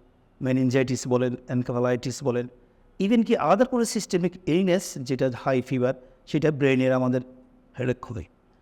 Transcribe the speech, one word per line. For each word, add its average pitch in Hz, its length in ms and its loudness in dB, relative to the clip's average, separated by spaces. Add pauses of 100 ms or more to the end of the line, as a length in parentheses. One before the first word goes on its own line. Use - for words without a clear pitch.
(420)
মেনিনজাইটিস 131 680 0
বলেন, 123 280 0 (140)
এনকেফেলাইটিস 123 760 -2
বলেন, 120 240 -2 (520)
even 220 240 2
কি 226 120 2
other 190 300 4
কোনো 233 200 0
সিস্টেমিক 180 480 -2 (120)
ইলনেস 185 520 0
যেটা 131 340 -2 (120)
হাই 135 180 0
ফিভার, 127 320 0 (320)
সেটা 160 260 0
ব্রেনের 131 420 2
আমাদের 127 280 2 (580)
হেডেক 123 260 -4
হয়। 107 180 -12 (380)